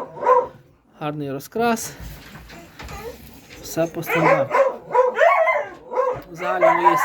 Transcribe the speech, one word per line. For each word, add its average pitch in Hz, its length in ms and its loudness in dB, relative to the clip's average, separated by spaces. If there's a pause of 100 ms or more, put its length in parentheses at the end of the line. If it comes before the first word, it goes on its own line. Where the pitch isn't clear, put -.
(1000)
Гарний 147 340 -6
розкрас. 226 600 -2 (1700)
Все - 240 -2
по - 160 -8
стандарту. 554 520 2 (1800)
В - 20 -16
загальному 180 560 2
є - 140 2